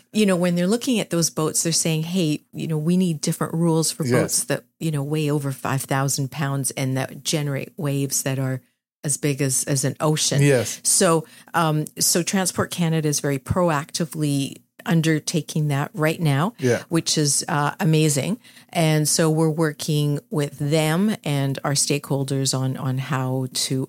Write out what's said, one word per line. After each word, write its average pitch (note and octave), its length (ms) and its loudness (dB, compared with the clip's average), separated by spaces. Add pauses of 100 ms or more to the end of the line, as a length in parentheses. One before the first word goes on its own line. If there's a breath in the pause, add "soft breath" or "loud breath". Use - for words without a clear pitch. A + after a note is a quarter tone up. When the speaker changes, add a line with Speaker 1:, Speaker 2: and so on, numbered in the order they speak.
(120)
Speaker 1:
you G#3+ 140 4
know, F#3+ 100 4
when F3 200 2
they're F3 100 2
looking A#3 320 0
at - 120 -2
those E3+ 200 0
boats, - 320 -2
they're E3+ 80 0 (160)
saying, D#3 160 0
"Hey, E3 380 0 (120)
you D#3 140 -6
know, E3 100 -2
we D#3+ 200 2
need F3 240 2
different - 340 -2
rules E3 380 2
for - 120 -6
Speaker 2:
Yes. A#2+ 80 0
Speaker 1:
boats - 380 2
that, - 140 -4 (160)
you D#3+ 100 -2
know, D3 140 -2
weigh D3+ 260 -2
over C#3 220 0
five C3 340 -4
thousand C3+ 460 0
pounds C#3 400 -2
and C3 240 -2
that C3+ 260 -6
generate C#3+ 540 -4
waves C#3 480 -2
that C3+ 160 -2
are C3 200 -2 (440)
as D3+ 120 -2
big C#3+ 240 0
as, C3 240 0
as C#3+ 200 0
an C3 160 -2
ocean." D3 420 2
Speaker 2:
Yes. C3 400 2
Speaker 1:
So, E3 420 4 (300 loud breath)
um, D#3 300 2 (160)
so - 240 2
Transport F#3+ 480 -2
Canada D#3+ 360 0
is D3 120 0
very C#3+ 180 -2
proactively D3+ 1160 -2 (280)
undertaking D#3 840 0
that C#3+ 260 -2
right D#3+ 260 0
now, D#3 380 0
Speaker 2:
Yeah. A#2+ 300 0
Speaker 1:
which E3 280 0
is, D3 320 0
uh, D3 300 0
amazing. D#3 600 2 (320 loud breath)
And D#3 380 2
so D#3+ 220 2
we're D#3+ 180 2
working D3 720 0 (120)
with D3 280 -2
them D#3 560 2 (100)
and C#3 400 0
our D3 100 0
stakeholders C3+ 840 -2
on, C3 180 -2
on C3 220 -4
how C3 560 -2
to C3 340 -2